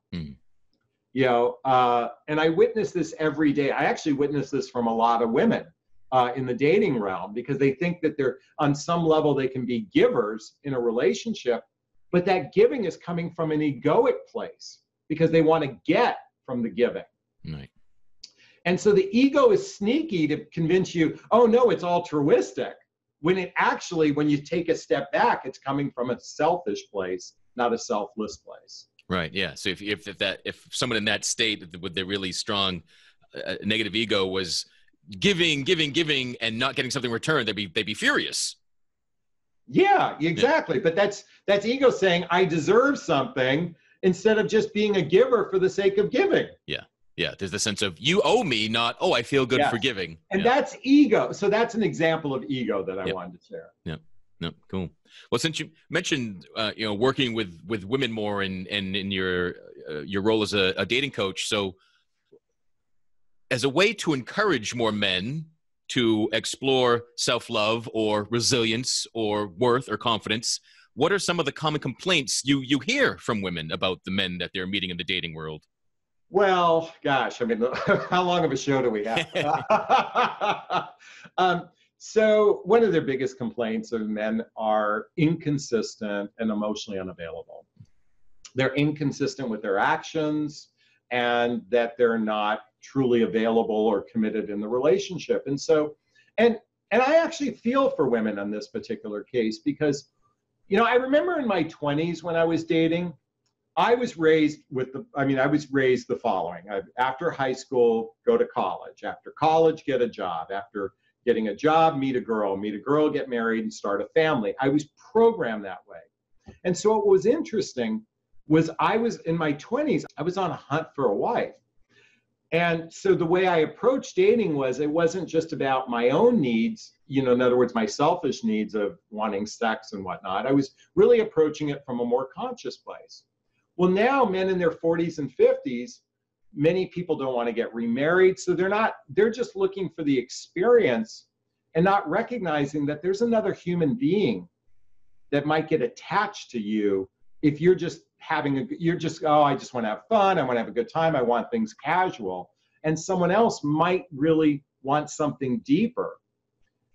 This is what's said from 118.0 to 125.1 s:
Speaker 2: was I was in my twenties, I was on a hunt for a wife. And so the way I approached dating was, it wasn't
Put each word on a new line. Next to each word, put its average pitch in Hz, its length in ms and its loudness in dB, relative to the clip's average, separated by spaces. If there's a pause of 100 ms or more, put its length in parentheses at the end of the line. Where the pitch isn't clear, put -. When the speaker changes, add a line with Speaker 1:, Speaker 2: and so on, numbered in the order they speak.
Speaker 2:
was 160 220 4 (100)
I 170 180 2
was 226 240 -2
in 165 160 -2
my 156 160 0
twenties, 226 520 -2 (120)
I 143 60 -6
was 180 140 -4
on 180 140 -2
a 127 40 -6
hunt 156 400 -6
for 139 120 -2
a 101 80 2
wife. 175 380 -2 (1000)
And 165 380 0
so 190 220 2
the 165 120 2
way 180 200 4
I 180 120 4
approached 175 580 0
dating 190 400 4
was, 131 240 -2
it 147 100 0
wasn't 165 380 0